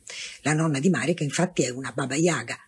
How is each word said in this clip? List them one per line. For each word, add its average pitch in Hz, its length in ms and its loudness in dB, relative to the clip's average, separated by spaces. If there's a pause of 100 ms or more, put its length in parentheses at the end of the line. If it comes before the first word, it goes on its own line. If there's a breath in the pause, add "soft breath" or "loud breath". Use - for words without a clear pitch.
(420 loud breath)
La 143 100 0
nonna 156 260 2
di 147 100 2
Marika, 160 360 2
infatti, 165 400 0
è 123 60 -2
una 127 200 -8
Baba 135 240 -2
Yaga 147 420 0 (120)